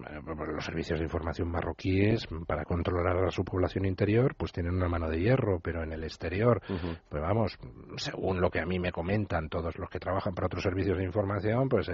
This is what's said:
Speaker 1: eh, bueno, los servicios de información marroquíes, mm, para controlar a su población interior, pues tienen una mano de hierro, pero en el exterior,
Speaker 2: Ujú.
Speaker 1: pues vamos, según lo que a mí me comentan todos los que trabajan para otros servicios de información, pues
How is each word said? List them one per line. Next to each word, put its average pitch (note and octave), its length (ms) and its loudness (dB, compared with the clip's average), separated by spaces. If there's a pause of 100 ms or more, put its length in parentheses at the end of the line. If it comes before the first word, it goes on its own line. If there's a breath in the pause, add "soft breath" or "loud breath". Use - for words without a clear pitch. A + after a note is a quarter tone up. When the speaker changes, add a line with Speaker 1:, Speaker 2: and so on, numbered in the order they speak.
Speaker 1:
eh, D3+ 180 -10
bueno, D#3 300 -6
los D3+ 120 -4
servicios E2 360 -2
de D#2+ 60 -2
información E2 440 -2
marroquíes, F#2+ 800 2
mm, E2 140 -6
para D2+ 200 -2
controlar F2 600 2
a F2 80 2
su F#2+ 120 0
población F#2 400 0
interior, G#2 520 4
pues - 160 -4
tienen F2 240 0
una F2+ 120 2
mano E2 220 0
de D#2+ 100 0
hierro, G#2+ 380 4
pero E2 240 -4
en D#2+ 100 -4
el D#2+ 120 -6
exterior, G2 640 2
Speaker 2:
Ujú. F2+ 180 -2 (220 loud breath)
Speaker 1:
pues D2 120 -4
vamos, G2+ 380 0 (380)
según F#2 440 -2
lo F2+ 100 4
que F2+ 100 -2
a F2 40 0
mí F2+ 140 0
me F2 140 0
comentan F2 560 0
todos E2+ 280 -4
los F#2 140 -8
que F2+ 80 -6
trabajan F#2 380 -2
para F#2 100 -2
otros F2+ 160 -4
servicios F#2 360 2
de F#2+ 60 0
información, G#2 640 2
pues G#2+ 260 2